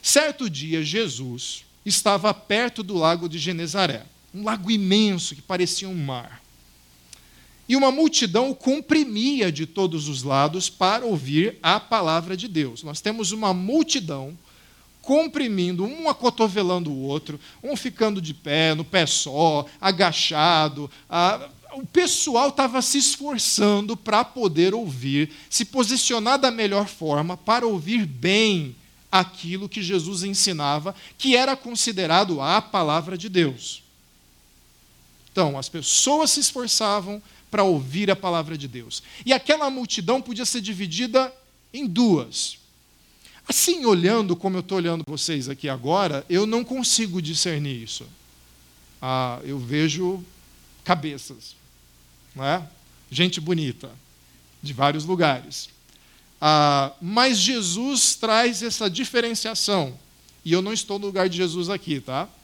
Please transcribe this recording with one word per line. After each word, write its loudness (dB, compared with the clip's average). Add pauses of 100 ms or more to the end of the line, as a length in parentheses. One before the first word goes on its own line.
Certo 0
dia, -4
Jesus -6 (200)
estava 2
perto -2
do -8
lago 2
de -8
Genezaré, -2 (280)
um -10
lago -2
imenso 2
que -20
parecia -4
um -4
mar. -10 (1300)
E 2
uma 6
multidão 2
o -4
comprimia 0
de -6
todos -2
os -6
lados 0
para 0
ouvir 0
a 2
palavra 0
de -8
Deus. -4
Nós -12
temos -4
uma 0
multidão -2 (640)
comprimindo, 0
um -4
acotovelando 0
o -4
outro, -6 (220)
um -4
ficando -2
de -8
pé, 2
no -4
pé 2
só, 0 (160)
agachado. 2 (200)
Ah, 2 (240)
o -10
pessoal 2
tava 0
se 0
esforçando 2
pra 2
poder 2
ouvir, -2 (180)
se -2
posicionar 0
da 4
melhor 0
forma -2
para 2
ouvir 0
bem 2 (360)
aquilo 0
que -8
Jesus -2
ensinava, -2 (220)
que 4
era 4
considerado 0
a 2
palavra -2
de -10
Deus. 0 (1500)
Então, 0
as -10
pessoas 2
se 0
esforçavam -2 (280)
pra 2
ouvir 2
a 4
palavra -4
de -10
Deus. -12 (240)
E 2
aquela 2
multidão -2
podia -8
ser -4
dividida -2 (400)
em -6
duas. 0 (880)
Assim, 0
olhando 4
como -2
eu -4
tô -6
olhando -2
vocês -4
aqui -8
agora, 0
eu 2
não -2
consigo -2
discernir -4
isso. -12 (960)
Ah, -2
eu -8
vejo -2 (600)
cabeças, -4 (800)
não -8
é? 2 (480)
Gente 0
bonita, -4 (720)
de -10
vários 0
lugares. 0 (720)
Ah, 4
mas 2
Jesus 0
traz 2
essa -4
diferenciação. -2 (480)
E 2
eu 4
não -4
estou -4
no -6
lugar 0
de -2
Jesus -2
aqui, -4
tá? -6 (140)